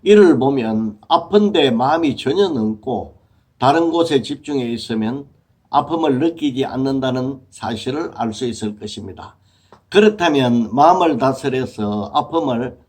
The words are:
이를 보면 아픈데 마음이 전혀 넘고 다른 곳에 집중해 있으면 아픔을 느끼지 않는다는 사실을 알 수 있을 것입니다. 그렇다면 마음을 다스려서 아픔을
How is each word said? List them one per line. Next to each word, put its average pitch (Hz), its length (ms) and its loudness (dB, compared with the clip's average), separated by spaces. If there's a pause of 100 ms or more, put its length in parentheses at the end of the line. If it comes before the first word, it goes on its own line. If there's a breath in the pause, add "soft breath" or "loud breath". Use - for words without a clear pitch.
이를 190 360 8
보면 110 600 -2 (100)
아픈데 170 600 2
마음이 135 460 0
전혀 180 340 0
넘고 110 680 -6 (400)
다른 160 340 2
곳에 160 300 0
집중해 139 520 -6
있으면 117 540 -6 (440)
아픔을 143 480 0
느끼지 143 480 -2
않는다는 131 800 -4
사실을 127 680 -8
알 113 200 -6
수 127 100 -6
있을 107 340 -6
것입니다. 104 580 -14 (580 soft breath)
그렇다면 143 800 2
마음을 160 440 4
다스려서 120 960 -4
아픔을 139 760 -4